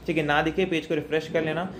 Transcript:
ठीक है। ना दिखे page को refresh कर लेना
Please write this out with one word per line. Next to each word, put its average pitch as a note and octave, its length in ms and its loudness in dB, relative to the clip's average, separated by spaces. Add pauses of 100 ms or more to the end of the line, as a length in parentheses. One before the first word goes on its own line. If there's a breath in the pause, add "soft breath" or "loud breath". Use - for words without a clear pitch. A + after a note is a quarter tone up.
ठीक D#3+ 100 0
है। D#3+ 60 4
ना D3 180 4
दिखे D#3+ 240 2
page E3 200 0
को E3 100 0
refresh D3+ 320 0
कर E3 160 0
लेना D#3+ 260 -2 (100 loud breath)